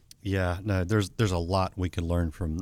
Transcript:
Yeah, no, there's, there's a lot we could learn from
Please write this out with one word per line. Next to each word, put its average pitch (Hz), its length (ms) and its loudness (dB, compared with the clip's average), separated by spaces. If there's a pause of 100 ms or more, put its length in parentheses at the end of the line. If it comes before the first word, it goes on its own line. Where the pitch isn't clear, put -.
(220)
Yeah, 95 420 0
no, 95 220 2
there's, 101 260 2
there's 104 220 0
a 87 40 0
lot 92 380 0
we 92 140 -2
could 82 160 -4
learn 85 260 2
from 80 300 -4